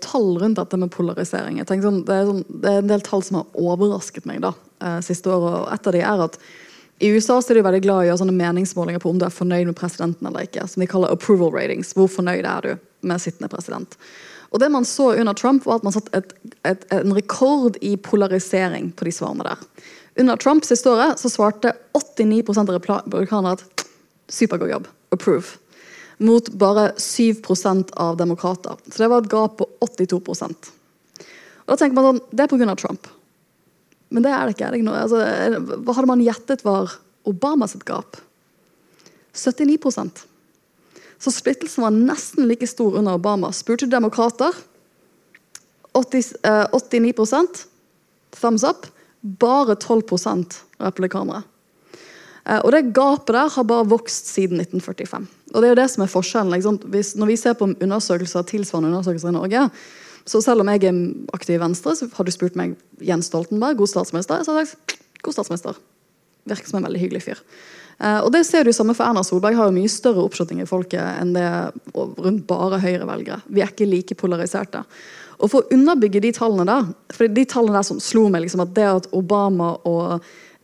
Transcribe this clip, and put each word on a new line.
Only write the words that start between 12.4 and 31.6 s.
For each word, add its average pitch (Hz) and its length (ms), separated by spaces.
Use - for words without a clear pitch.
er 180 160
du - 80
med 175 140
sittende - 320
president? - 400
Og 240 140
det 294 100
man 247 160
så 269 240
under 226 240
Trump 262 320
var 233 80
at 226 80
man 196 80
satt 208 240
et, 190 140
et, 185 260
en 190 220
rekord 247 720
i 202 160
polarisering 190 840
på - 80
de 170 80
svarene - 320
der. - 140
Under 233 160
Trump 294 240
siste 240 240
året 247 320
så 247 80
svarte 214 460
åttini 220 460
prosent 208 240
av 180 80
repla-, 202 240
republikanere 190 540
at - 260
«supergod 180 400
jobb, - 140
approve», - 460
mot 233 300
bare 202 380
syv 226 480
prosent 185 560
av 165 160
demokrater. 175 720
Så - 160
det 233 80
var 247 80
et 214 80
gap 220 320
på - 80
åttito 180 400
prosent. - 480
Og - 540